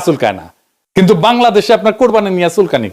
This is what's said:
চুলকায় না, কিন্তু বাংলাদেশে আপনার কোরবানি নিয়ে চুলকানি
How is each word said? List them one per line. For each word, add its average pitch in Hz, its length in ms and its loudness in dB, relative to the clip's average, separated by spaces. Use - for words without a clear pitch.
চুলকায় 123 340 -2
না, 82 60 -18
কিন্তু 185 160 4
বাংলাদেশে 240 520 2
আপনার 214 220 -2
কোরবানি 220 380 0
নিয়ে 170 180 0
চুলকানি 143 360 -2